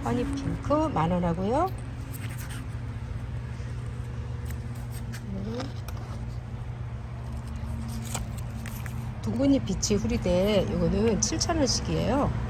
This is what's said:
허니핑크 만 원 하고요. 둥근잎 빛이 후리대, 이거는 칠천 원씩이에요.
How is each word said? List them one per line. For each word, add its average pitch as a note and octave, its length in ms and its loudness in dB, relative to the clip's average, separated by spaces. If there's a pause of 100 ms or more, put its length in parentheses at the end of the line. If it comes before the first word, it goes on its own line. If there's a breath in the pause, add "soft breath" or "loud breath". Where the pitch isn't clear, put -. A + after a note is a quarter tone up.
허니핑크 A#3 680 0 (220)
만 D#3+ 160 4
원 F3+ 140 4
하고요. G3+ 440 4 (4000)
둥근잎 B3+ 420 4
빛이 G3 340 2
후리대, G3+ 680 4
이거는 F3+ 520 4
칠천 D#4+ 360 2
원씩이에요. G#3 760 4 (200)